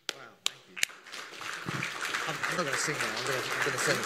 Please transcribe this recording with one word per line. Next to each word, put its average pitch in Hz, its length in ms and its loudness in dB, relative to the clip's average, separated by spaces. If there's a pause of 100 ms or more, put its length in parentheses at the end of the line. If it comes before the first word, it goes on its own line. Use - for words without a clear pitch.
(2250)
I'm 156 300 0
not 170 100 2
gonna 135 100 2
sing - 180 2
now. - 140 0 (100)
I'm 127 80 0
gonna, 131 120 2
I'm - 280 2
gonna 131 120 2
sing. 139 280 6